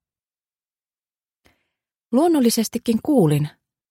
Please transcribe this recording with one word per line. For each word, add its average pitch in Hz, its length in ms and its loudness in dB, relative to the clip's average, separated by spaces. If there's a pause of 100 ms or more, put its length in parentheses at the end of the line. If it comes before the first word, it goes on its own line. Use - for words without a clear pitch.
(2000)
Luonnollisestikin 233 880 0
kuulin. 151 460 0 (420)